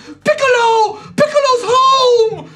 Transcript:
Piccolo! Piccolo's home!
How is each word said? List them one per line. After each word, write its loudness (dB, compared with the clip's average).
Piccolo! -2
Piccolo's 0
home! 0